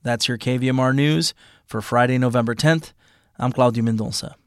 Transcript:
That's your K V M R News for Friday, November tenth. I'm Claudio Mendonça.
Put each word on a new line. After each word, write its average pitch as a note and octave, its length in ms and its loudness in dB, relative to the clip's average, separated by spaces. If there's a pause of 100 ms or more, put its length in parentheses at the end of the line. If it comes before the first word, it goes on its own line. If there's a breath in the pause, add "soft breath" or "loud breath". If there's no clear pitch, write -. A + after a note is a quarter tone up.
That's A#2+ 240 -2
your B2 80 -4
K B2+ 200 -2
V B2+ 120 0
M B2+ 100 0
R C3 140 2
News D3+ 420 0 (320 soft breath)
for A2 140 -8
Friday, B2 360 2
November A#2+ 380 0
tenth. D#3+ 380 0 (440 soft breath)
I'm B2 140 -2
Claudio A#2+ 320 2
Mendonça. A2 520 -4 (120)